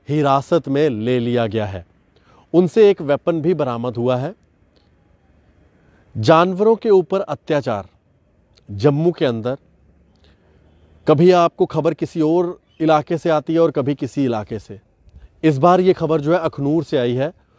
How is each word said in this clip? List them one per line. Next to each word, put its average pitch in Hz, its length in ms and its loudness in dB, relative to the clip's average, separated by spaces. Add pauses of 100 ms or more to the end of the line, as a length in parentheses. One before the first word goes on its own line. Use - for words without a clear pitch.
हिरासत 143 600 0
में 143 200 0
ले 120 300 -2
लिया 120 280 -2
गया 107 200 -4
है। 98 180 -12 (680)
उनसे 185 360 4
एक 190 120 -2
वेपन 156 380 -2
भी 165 140 -2
बरामद 123 420 -4
हुआ 123 200 0
है। 139 180 -8 (1800)
जानवरों 180 640 2
के 220 140 -4
ऊपर 190 300 2
अत्याचार 131 680 -6 (800)
जम्मू 143 440 0
के 160 120 -4
अंदर, 123 320 -4 (1500)
कभी 156 240 4
आपको 175 360 2
खबर 156 280 -2
किसी 165 260 -6
और 170 380 -2 (220)
इलाके 156 380 0
से 170 120 -2
आती 156 240 -2
है 165 60 2
और 165 100 2
कभी 139 240 -2
किसी 139 300 -4
इलाके 113 340 -4
से। 98 220 -18 (600)
इस 156 160 2
बार 175 220 4
ये 185 120 2
खबर 160 280 -2
जो 147 120 -2
है 175 60 0
अखनूर 151 460 -4
से 156 140 -4
आई 120 160 -2
है, 135 180 -4 (260)